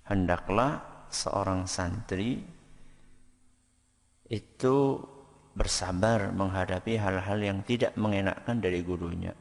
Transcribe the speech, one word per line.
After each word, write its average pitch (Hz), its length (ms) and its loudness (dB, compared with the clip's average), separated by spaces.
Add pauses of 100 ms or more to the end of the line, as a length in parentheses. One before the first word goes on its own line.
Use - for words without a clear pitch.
(120)
Hendaklah 98 960 0
seorang 95 560 -2
santri 92 800 -2 (1800)
itu 127 500 2 (800)
bersabar 98 800 2
menghadapi 95 640 0
hal-hal 98 400 0
yang 98 240 0
tidak 120 320 0
mengenakkan 104 640 0
dari 90 240 0
gurunya. 87 580 -4